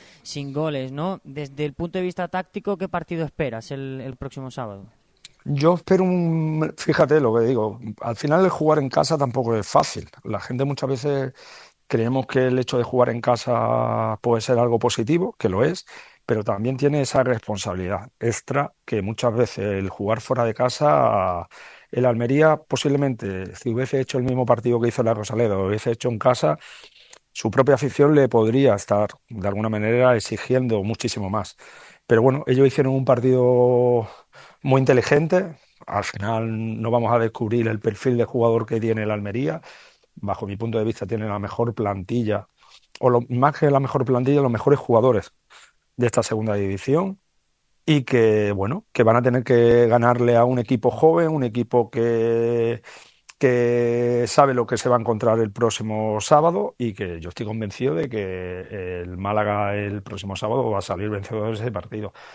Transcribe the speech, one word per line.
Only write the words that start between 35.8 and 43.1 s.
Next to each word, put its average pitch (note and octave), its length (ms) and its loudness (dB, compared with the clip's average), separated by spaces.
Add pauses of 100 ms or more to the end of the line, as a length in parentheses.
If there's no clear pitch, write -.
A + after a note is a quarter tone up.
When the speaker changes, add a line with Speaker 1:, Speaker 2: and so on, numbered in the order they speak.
Speaker 2:
Al G2+ 160 -2
final A2 760 -4
no A2+ 100 -2
vamos A#2 220 2
a A#2+ 60 4
descubrir A2+ 480 0
el A2 120 -4
perfil A#2+ 380 -2
de A2+ 80 2
jugador A#2 400 0
que A#2 140 -4
tiene A2 240 -2
el G#2+ 80 -2
Almería. A#2 500 -4 (540)
Bajo G2+ 320 -6
mi G2 100 -8
punto A2+ 200 -4
de A2 80 0
vista A2 220 -4
tiene A2 200 -4
la G2+ 120 -4
mejor A2 340 -4
plantilla, G2+ 760 -4 (520)
o B2 100 0
lo, A#2+ 200 2